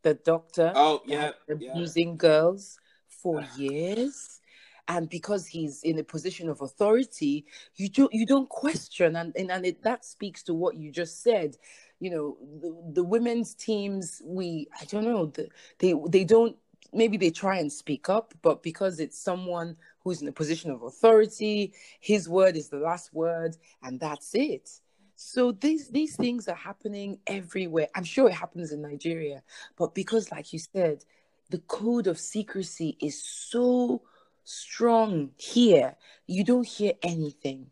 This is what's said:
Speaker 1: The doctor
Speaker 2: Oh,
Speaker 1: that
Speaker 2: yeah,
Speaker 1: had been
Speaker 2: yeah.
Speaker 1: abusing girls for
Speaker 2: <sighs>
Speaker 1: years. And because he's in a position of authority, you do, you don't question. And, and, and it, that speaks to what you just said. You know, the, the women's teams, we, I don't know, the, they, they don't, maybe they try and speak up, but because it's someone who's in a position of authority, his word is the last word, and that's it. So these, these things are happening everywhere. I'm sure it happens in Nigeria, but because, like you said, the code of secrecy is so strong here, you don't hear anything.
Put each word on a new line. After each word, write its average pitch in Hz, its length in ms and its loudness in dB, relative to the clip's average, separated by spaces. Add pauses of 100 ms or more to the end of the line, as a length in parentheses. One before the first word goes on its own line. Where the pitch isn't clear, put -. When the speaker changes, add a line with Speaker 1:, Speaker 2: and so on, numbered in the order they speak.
Speaker 1:
The 151 120 4
doctor 165 600 0
Speaker 2:
Oh, 147 300 6
Speaker 1:
that 135 60 -6
Speaker 2:
yeah, 147 100 0
Speaker 1:
had 151 120 -2 (140)
been 151 140 -6
Speaker 2:
yeah. 123 120 -12
Speaker 1:
abusing 170 440 -2
girls 165 600 4 (300)
for 160 340 -4
Speaker 2:
<sighs> 131 160 -14
Speaker 1:
years. 175 840 -4 (480)
And 170 220 -2
because 190 360 -4
he's 156 380 -8
in 160 160 0
a 156 40 -6
position 165 460 -8
of 143 120 -6
authority, 180 840 0 (300)
you 196 120 -4
do, 269 240 4
you 220 140 0
don't 269 240 4
question. 180 640 0
And, 170 220 -6
and, 185 140 -4
and 185 140 -4
it, 175 180 -2
that 220 200 0
speaks - 400 -12
to 175 100 -4
what 165 220 0
you 151 160 -12
just 165 300 -6
said. 180 340 2 (440)
You 180 100 -6
know, 151 280 -4 (220)
the, 165 340 -12
the 180 100 2
women's 233 500 0
teams, 202 720 -6
we, 170 420 -6 (140)
I 156 40 -16
don't 214 200 -4
know, 214 220 0
the, 151 200 -8 (300)
they, 180 160 4 (160)
they 190 160 6
don't, 226 320 6 (340)
maybe 220 240 2
they 180 140 2
try 190 300 -2
and 147 120 -2
speak - 380 -6
up, 220 320 0
but 156 220 4
because 170 360 -4
it's - 180 -8
someone 175 600 -6 (260)
who's 180 180 -4
in 143 60 -8
a 143 40 -8
position 160 400 -4
of 120 100 -8
authority, 214 920 4 (280)
his 196 260 2
word 180 300 6
is 147 120 -8
the 143 80 -8
last 165 360 -4
word, 165 420 -2 (280)
and 127 160 -10
that's 147 340 -8
it. 247 340 -2 (480)
So 247 360 0
these, 294 380 -2
these 302 280 -2
things 240 300 -2
are 175 80 -6
happening 202 720 -10
everywhere. 175 680 -4
I'm 180 80 -6
sure 254 240 4
it 185 60 6
happens 170 400 -10
in 147 80 -8
Nigeria, 147 600 -8 (340)
but 170 160 -2
because, 196 380 -2
like 151 200 -12
you 160 80 -8
said, 160 460 -2 (440)
the 170 100 -4
code 233 480 -2
of 170 120 -2
secrecy 196 800 -6
is - 240 -6
so 247 800 0 (420)
strong 220 920 0
here, 180 580 6 (300)
you 185 180 -2
don't 247 220 4
hear 208 280 -2 (100)
anything. 147 680 -6